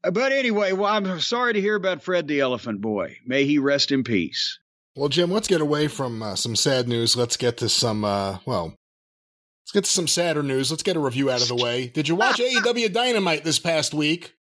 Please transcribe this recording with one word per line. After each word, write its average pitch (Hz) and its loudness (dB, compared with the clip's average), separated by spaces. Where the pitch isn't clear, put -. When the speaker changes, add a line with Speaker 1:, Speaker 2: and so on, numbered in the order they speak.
Speaker 1:
Uh, - 0
but 254 0
anyway, 214 2
well, 196 0
I'm 190 -2
sorry 240 0
to 208 2
hear 208 0
about 190 -2
Fred 175 0
the 143 0
Elephant 120 -2
Boy. 101 -4
May 135 2
he 147 2
rest 139 2
in 135 2
peace. - -2
Speaker 2:
Well, 139 -2
Jim, 170 2
let's - -2
get 175 2
away 147 2
from, 120 -6
uh, 104 -6
some 113 -2
sad 127 2
news. 117 2
Let's 120 0
get 120 0
to 117 -2
some, 107 0
uh, 98 0
well, 90 -4
let's - -18
get 196 2
to - -2
some 170 0
sadder 165 0
news. 135 0
Let's 160 -6
get 185 0
a 160 0
review 135 0
out 120 0
of 120 -2
the 123 -2
way. 123 0
Did 147 -2
you 165 2
watch 226 2
Speaker 1:
<laughs> - -
Speaker 2:
A 240 2
E 247 2
W 233 0
Dynamite 196 0
this 160 0
past 156 -2
week? 156 -2